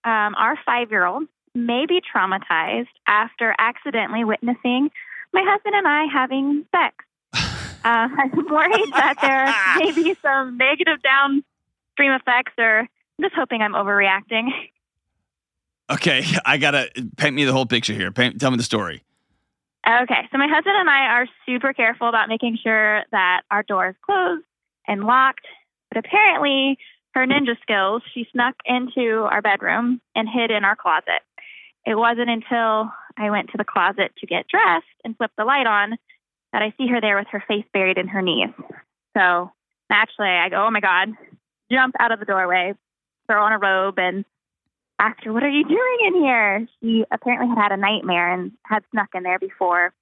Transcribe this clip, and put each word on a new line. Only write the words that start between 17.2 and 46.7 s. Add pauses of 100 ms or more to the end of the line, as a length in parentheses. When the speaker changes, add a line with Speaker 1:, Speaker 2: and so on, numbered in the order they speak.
Speaker 2:
me
the
whole
picture
here.
Paint,
tell
me
the
story. (840)
Speaker 1:
Okay,
so
my
husband
and
I
are (200)
super
careful
about
making
sure (100)
that
our
door
is (100)
closed (440)
and
locked, (420)
but
apparently (380)
her
ninja
skills, (100)
she
snuck
into
our
bedroom (160)
and
hid
in
our
closet. (600)
It
wasn't
until (260)
I
went
to
the
closet
to
get
dressed (180)
and
flipped
the
light
on (560)
that
I
see
her
there
with
her
face (100)
buried
in
her
knees. (680)
So (400)
naturally,
I
go,
"Oh
my
God," (580)
jump
out
of
the
doorway, (520)
throw
on
a
robe,
and (760)
ask
her,
"What
are
you
doing (100)
in
here?" (160)